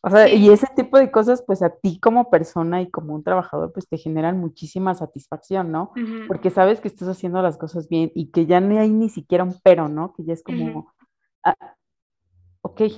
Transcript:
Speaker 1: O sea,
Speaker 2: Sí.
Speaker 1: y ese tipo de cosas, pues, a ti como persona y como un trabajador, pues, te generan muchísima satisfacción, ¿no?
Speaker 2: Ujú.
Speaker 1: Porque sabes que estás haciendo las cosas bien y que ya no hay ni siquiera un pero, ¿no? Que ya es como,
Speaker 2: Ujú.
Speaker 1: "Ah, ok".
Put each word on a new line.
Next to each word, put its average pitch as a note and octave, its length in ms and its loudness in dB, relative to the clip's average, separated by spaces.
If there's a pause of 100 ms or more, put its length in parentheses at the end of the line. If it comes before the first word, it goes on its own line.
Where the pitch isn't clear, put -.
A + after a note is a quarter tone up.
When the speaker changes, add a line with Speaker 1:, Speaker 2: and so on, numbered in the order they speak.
Speaker 1:
O F#3 80 -4
sea, G#3 180 8
Speaker 2:
Sí. - 80 6
Speaker 1:
y G#3 140 8
ese G#3 160 6 (100)
tipo C4 220 2
de C4+ 120 4
cosas, A#3+ 360 0
pues, F#3+ 160 -2
a F3 80 0
ti F3 300 -6
como A#3 300 0
persona E3+ 520 -2
y F3+ 80 -8
como D3+ 240 -10
un D3+ 100 -12
trabajador, E3 480 -4
pues, - 160 -12
te D#3+ 100 -8
generan D#3+ 420 -6
muchísima F3 540 -8
satisfacción, E3 760 -10
¿no? E3 240 -8
Speaker 2:
Ujú. A3+ 320 -12
Speaker 1:
Porque F#3 220 -2
sabes G3 300 2
que G#3+ 80 -10
estás F3+ 200 -10
haciendo F#3 340 -6
las E3 160 -2
cosas D#3+ 300 -10
bien E3 260 -2
y D#3+ 160 -8
que E3 160 0
ya F3+ 140 4
no G3+ 200 0
hay G#3+ 100 2
ni A3 200 0
siquiera F3 340 -4
un F3+ 180 -8
pero, E3+ 260 4
¿no? D#3 260 -8
Que E3 100 -16
ya E3 100 -8
es E3 100 -16
como, E3 260 -8
Speaker 2:
Ujú. D#3 180 -14 (560)
Speaker 1:
"Ah, - 120 -2 (1040)
ok". - 200 -6 (160)